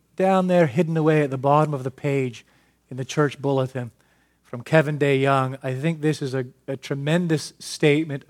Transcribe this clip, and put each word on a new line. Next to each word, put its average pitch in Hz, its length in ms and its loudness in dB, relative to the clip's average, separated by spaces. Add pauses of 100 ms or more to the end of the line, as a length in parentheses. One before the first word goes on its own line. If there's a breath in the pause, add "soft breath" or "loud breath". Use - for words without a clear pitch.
(160)
down 190 320 2
there 175 180 6
hidden 160 320 0
away 156 240 4
at 143 80 0
the 131 80 -6
bottom 147 360 4
of 131 100 -6
the 135 80 -6
page 135 520 -4 (460)
in 127 80 -12
the 131 80 -8
church 143 340 0
bulletin 131 520 -2 (520)
from 120 200 -14
Kevin 151 340 2
DeYoung. 135 640 2
I 131 140 -6
think 156 260 -4
this 151 180 -2
is 131 140 -6
a, 131 140 -4 (200)
a 135 100 -6
tremendous 156 840 -2
statement, 147 720 0